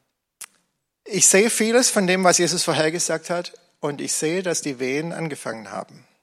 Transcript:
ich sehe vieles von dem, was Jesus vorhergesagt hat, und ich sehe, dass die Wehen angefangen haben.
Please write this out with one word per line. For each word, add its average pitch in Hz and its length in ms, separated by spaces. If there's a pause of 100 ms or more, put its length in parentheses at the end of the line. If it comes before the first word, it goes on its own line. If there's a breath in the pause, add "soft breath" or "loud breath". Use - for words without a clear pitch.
(1040)
ich 190 220
sehe 208 240
vieles 226 400
von 196 160
dem, 185 180
was 175 140
Jesus 175 240
vorhergesagt 160 680
hat, 175 220 (280)
und 143 200
ich 139 140
sehe, 170 280
dass 170 200
die 135 160
Wehen 143 340
angefangen 113 580
haben. - 360 (160)